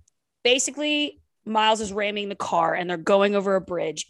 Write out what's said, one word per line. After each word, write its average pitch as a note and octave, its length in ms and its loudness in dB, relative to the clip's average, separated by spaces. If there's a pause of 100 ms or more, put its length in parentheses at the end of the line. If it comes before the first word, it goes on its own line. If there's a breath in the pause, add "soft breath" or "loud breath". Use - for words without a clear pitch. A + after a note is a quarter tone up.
(440)
Basically, C#4+ 760 0 (240)
Miles A3 340 2
is G3+ 140 -6
ramming G3+ 360 -4
the G3 60 -6
car E3 380 0
and F3 160 -4
they're F3 80 -4
going G3 380 4
over G3 200 2
a F#3 60 0
bridge D#3+ 480 -6